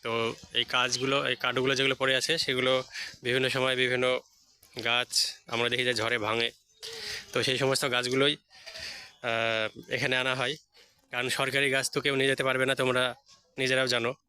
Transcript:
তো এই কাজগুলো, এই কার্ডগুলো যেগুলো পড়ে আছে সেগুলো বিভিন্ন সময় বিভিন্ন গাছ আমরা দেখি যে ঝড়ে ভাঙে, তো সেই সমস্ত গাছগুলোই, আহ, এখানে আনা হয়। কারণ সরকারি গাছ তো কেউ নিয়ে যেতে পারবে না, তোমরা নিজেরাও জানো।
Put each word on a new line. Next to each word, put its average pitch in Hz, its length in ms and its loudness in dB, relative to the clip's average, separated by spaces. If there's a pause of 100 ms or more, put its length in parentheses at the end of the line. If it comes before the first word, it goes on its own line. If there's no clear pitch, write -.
তো 117 80 -4 (440)
এই 120 100 0
কাজগুলো, 127 520 0 (120)
এই 127 80 0
কার্ডগুলো 131 380 0
যেগুলো 135 200 2
পড়ে 131 220 2
আছে 127 220 0
সেগুলো 127 340 0 (500)
বিভিন্ন 131 260 0
সময় 127 280 0
বিভিন্ন 127 300 2 (680)
গাছ 120 360 -2 (360)
আমরা 117 220 0
দেখি 123 160 0
যে 123 100 0
ঝড়ে 113 240 0
ভাঙে, 113 300 0 (800)
তো - 120 -2
সেই 127 160 2
সমস্ত 135 340 2
গাছগুলোই, 131 420 2
আহ, - 1300 -4 (220)
এখানে 127 280 0
আনা 127 180 0
হয়। 131 200 -2 (580)
কারণ 123 160 -2
সরকারি 135 420 0
গাছ 135 200 0
তো - 100 0
কেউ 143 160 0
নিয়ে 135 160 4
যেতে 131 120 0
পারবে 131 220 2
না, 135 80 2
তোমরা 127 280 2 (560)
নিজেরাও 131 360 2
জানো। 117 160 0 (180)